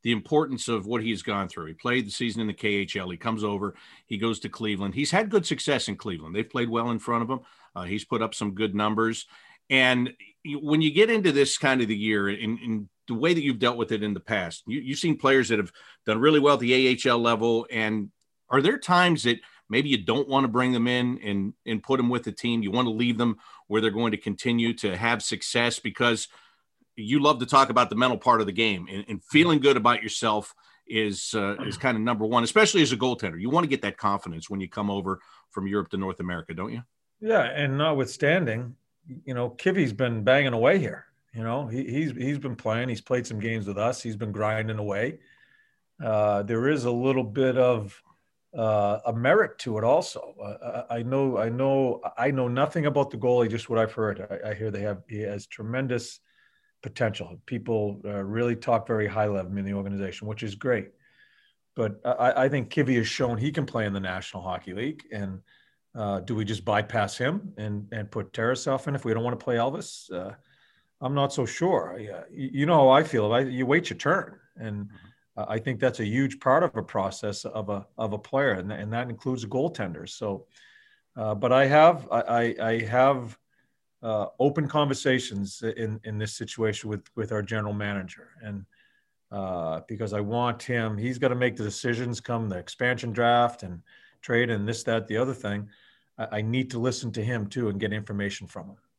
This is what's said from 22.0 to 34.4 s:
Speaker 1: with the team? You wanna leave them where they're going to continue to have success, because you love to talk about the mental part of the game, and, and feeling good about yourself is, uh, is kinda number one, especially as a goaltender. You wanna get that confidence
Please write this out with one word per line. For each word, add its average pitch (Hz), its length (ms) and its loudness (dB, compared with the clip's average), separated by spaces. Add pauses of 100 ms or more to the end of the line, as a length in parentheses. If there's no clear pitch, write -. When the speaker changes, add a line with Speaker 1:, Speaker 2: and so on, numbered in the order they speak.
Speaker 1:
with 120 140 0
the 107 100 -6
team? 117 300 -2
You 101 80 -2
wanna 120 180 2
leave 113 300 0
them 117 180 2 (300)
where 107 160 2
they're 110 80 2
going 110 220 0
to 107 40 -2
continue 117 600 0
to 98 200 -2
have 117 260 2
success, 120 560 0
because 117 480 0 (720)
you 117 240 0
love 143 180 6
to 123 80 -4
talk 135 240 6
about 123 180 4
the 107 80 -4
mental 123 220 2
part 117 220 4
of 104 60 0
the 101 60 -4
game, 95 380 0
and, 98 180 -8
and 104 160 -8
feeling 156 340 6
good 135 180 6
about 117 260 4
yourself 107 520 -2 (320)
is, 107 480 -2
uh, 101 200 0 (100)
is 98 140 -8
kinda 123 200 2
number 110 280 0
one, 117 160 4
especially 196 400 4
as 127 100 4
a 127 40 0
goaltender. 104 440 -2
You 107 80 -4
wanna 160 200 2
get 131 140 0
that 101 140 -4
confidence 95 540 -4